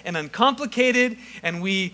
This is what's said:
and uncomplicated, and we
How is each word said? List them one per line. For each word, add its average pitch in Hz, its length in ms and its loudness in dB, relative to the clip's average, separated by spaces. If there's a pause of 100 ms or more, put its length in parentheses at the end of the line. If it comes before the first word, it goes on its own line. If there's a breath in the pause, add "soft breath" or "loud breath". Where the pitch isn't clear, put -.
and 175 140 -4
uncomplicated, 247 1000 2 (240 loud breath)
and 170 200 -4
we 190 320 0